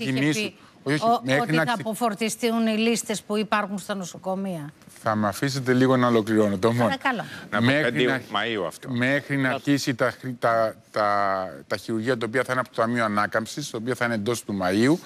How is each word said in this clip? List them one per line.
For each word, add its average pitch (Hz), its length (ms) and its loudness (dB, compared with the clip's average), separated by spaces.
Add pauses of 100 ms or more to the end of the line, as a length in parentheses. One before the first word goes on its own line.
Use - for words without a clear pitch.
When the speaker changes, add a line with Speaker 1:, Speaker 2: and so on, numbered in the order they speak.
Speaker 1:
ξεκινήσουν, 143 380 0
Speaker 2:
πει 208 120 -6 (280)
Speaker 1:
όχι, 139 120 0
όχι, 151 100 0
Speaker 2:
ο, 233 200 4
Speaker 1:
μέχρι 135 160 2
Speaker 2:
ότι 214 120 -2
Speaker 1:
να 160 60 4
Speaker 2:
θα 160 60 4
Speaker 1:
ξε- 233 160 -2
Speaker 2:
αποφορτιστούν 226 840 -2
οι 220 120 0
λίστες 226 440 0
που 208 140 -4
υπάρχουν 208 420 -2
στα 208 160 -8
νοσοκομεία; 190 760 -6 (300)
Speaker 1:
Θα 110 120 2
με 107 140 2
αφήσετε 131 440 0
λίγο 131 240 6
να 123 100 4
ολοκληρώνω, 107 520 4
το 113 140 2
μόνο. 120 120 2
Speaker 2:
Παρακαλώ. 254 400 0 (260)
Speaker 3:
Να 104 80 0
πω 113 60 4
Speaker 1:
Μέχρι 139 180 4
Speaker 3:
πέντε 123 220 0
Speaker 1:
να, 131 160 2
Speaker 3:
Μαΐου 107 460 -2
αυτό. - 240 -10
Speaker 1:
μέχρι 135 460 0
να 135 60 0
Speaker 4:
Κάτω. 127 120 0
Speaker 1:
αρχίσει 139 400 0
τα 120 260 0
χρη-, 127 180 -8
τα, 113 380 2 (140)
τα, 101 580 0 (180)
τα 113 100 -4
χειρουργεία 113 420 -2
τα 117 100 -4
οποία 127 160 0
θα 127 80 -4
είναι 127 80 0
από 120 140 -4
το - 60 -2
Ταμείο 117 240 0
Ανάκαμψης, 107 680 -2
τα 120 100 -6
οποία 120 140 -2
θα 120 100 -4
είναι 120 100 0
εντός 110 300 -2
του 101 180 -4
Μαΐου, 107 320 4 (120)